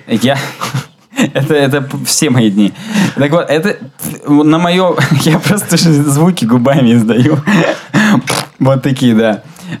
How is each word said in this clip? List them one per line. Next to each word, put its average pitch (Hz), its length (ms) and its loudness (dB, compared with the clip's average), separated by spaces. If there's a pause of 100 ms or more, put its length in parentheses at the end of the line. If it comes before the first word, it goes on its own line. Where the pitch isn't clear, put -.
Я - 300 0 (460)
<laughs> - 500 -6
это, 147 220 0
это 143 260 0
п-, 135 240 -8
все - 240 -2
мои 120 220 2
дни. 101 220 0 (420)
Так 143 160 0
вот, 165 180 0
это 160 280 -2 (500)
на 151 320 4
мое 175 380 0 (140)
<laughs> 143 120 2
я 160 160 2
просто - 380 -2
ж - 60 0
звуки 151 600 2
губами 123 480 2
издаю. 120 500 2
<laughs> - 40 -18 (1120)
Вот 135 240 2
такие, 131 320 0
да. 110 280 0 (360)